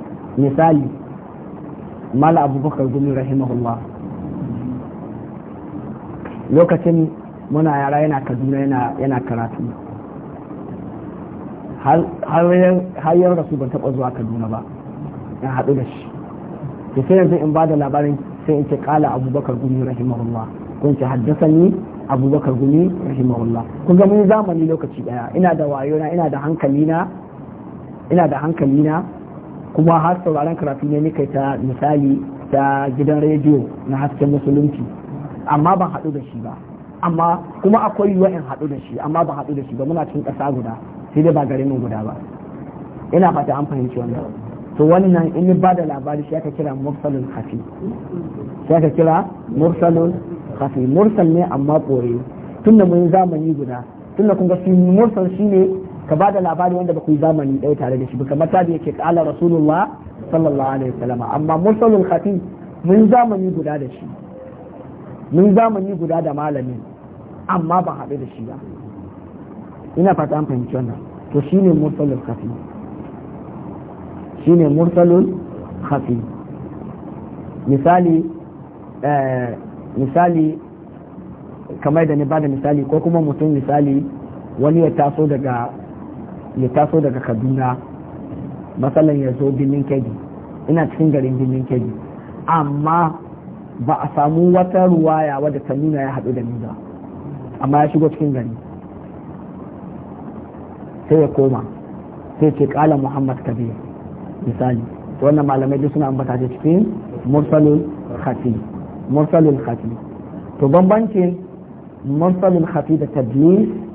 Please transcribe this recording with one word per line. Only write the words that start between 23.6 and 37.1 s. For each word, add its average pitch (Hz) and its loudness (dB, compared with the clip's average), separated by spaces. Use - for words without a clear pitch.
Kun 180 8
ga 196 8
mun 202 6
zamani 185 4
lokaci 156 -4
ɗaya. 120 -8
Ina 175 4
da 151 0
wayona, 147 -2
ina 165 2
da 139 -2
hankalina, 156 2
ina 170 6
da 135 -2
hankalina, 151 2
kuma 165 6
har 175 2
sauraron 160 0
karatu 139 -4
ne 147 0
nika 156 0
ta 139 0
misali 139 2
ta 139 2
gidan 147 2
rediyo 147 4
na 135 -2
Hasken 143 0
Musulunci. 143 2
Amma 156 4
ban 180 0
haɗu 156 -6
da 143 -8
shi - -12
ba. 117 -12
Amma 170 0